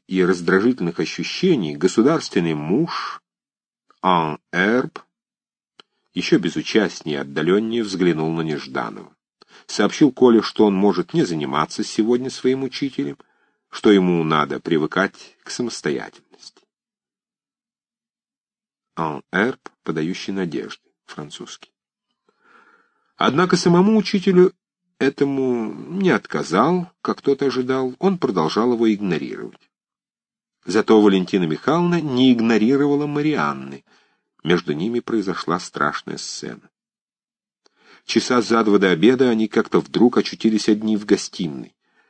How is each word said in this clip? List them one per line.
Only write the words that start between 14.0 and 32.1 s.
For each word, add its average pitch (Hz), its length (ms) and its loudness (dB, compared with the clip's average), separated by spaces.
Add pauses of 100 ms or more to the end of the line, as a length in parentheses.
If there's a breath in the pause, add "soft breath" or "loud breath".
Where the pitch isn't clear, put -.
надо 73 340 0
привыкать 85 840 -4
к - 60 -18
самостоятельности. - 1120 -8 (2250)
En 78 260 -6 (100)
herbe, 117 380 -4 (140)
подающий 87 480 -6
надежды, - 580 -8 (140)
французский. - 680 -18 (1500 soft breath)
Однако 175 400 2
самому 185 400 4
учителю 185 560 2 (460)
этому 135 720 -2
не 165 380 -2
отказал, 110 800 0 (120)
как - 180 -4
тот 139 220 0
ожидал, 127 560 -2
он 190 180 2
продолжал 113 560 0
его 113 200 2
игнорировать. 90 760 -6 (960)
Зато 107 360 4
Валентина 95 440 4
Михайловна 165 560 0
не 131 320 2